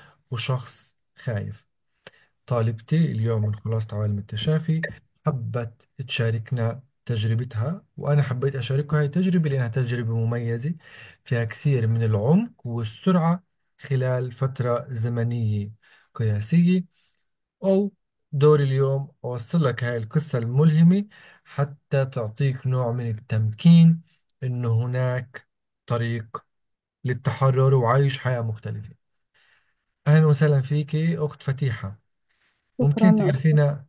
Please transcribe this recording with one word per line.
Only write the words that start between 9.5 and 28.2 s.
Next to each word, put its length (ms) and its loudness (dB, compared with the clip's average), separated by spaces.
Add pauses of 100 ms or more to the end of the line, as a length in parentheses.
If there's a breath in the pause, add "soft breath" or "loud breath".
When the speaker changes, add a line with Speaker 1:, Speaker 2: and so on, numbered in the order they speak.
Speaker 1:
تجربة 480 -4
مميزة 600 -2 (500 loud breath)
فيها 200 -2
كثير 420 -2
من 160 0
العمق 640 0
والسرعة 760 0 (360)
خلال 520 -4
فترة 580 -2
زمنية 800 -2 (440 soft breath)
قياسية. 680 2 (800)
أو 300 2 (380)
دوري 320 4
اليوم 480 -2 (140)
أوصل 400 -2
لك 180 -2
هاي 140 -4
القصة 420 -2
الملهمة 640 4 (400 soft breath)
حتى 600 -4
تعطيك 600 -4
نوع 240 0
من 180 -4
التمكين 920 6 (420)
إنه 420 -2
هناك 640 -4 (380)
طريق 600 -6 (580)
للتحرر 720 2
وعيش 440 2
حياة 220 -2